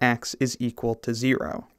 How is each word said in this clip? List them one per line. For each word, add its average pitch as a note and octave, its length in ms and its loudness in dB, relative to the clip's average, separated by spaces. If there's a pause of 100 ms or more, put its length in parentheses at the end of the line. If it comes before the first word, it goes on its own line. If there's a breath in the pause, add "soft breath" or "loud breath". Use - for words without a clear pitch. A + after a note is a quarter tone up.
x A#2+ 380 2
is B2+ 200 0
equal A#2 360 -2
to A#2 180 -4
zero. - 540 0 (120)